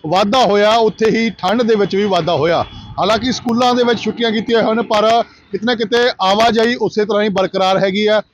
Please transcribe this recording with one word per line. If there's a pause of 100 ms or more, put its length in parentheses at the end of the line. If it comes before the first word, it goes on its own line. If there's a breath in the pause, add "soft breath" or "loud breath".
ਵਾਧਾ
ਹੋਇਆ,
ਉੱਥੇ
ਹੀ
ਠੰਡ
ਦੇ
ਵਿੱਚ
ਵੀ
ਵਾਧਾ
ਹੋਇਆ। (340 loud breath)
ਹਾਲਾਂਕਿ
ਸਕੂਲਾਂ
ਦੇ
ਵਿੱਚ
ਛੁੱਟੀਆਂ
ਕੀਤੀਆਂ
ਹੋਈਆਂ
ਨੇ,
ਪਰ (280 loud breath)
ਕਿਤੇ
ਨਾ
ਕਿਤੇ (100)
ਆਵਾਜਾਈ
ਉਸੇ
ਤਰ੍ਹਾਂ
ਹੀ
ਬਰਕਰਾਰ
ਹੈਗੀ
ਆ। (100)